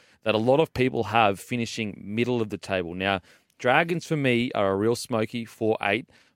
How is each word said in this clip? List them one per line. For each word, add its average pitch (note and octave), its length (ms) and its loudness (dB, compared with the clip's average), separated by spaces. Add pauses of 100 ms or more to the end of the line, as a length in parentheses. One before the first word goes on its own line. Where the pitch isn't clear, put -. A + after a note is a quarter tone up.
(240)
that G#2+ 100 2
a G#2+ 40 2
lot B2 200 4
of D#3+ 140 0
people B2+ 320 0
have G#2 340 2
finishing A2+ 640 -6
middle A#2 380 -2
of G#2+ 80 -2
the G#2 80 -6
table. F2+ 380 -6
Now, F#2+ 260 0 (380)
Dragons D#3+ 480 2
for D#3+ 100 -2
me B2+ 380 2
are G2 180 2
a - 40 0
real A2+ 200 2
smoky, A#2 480 -4
four A2 380 -2
eight, G#2 260 -2 (280)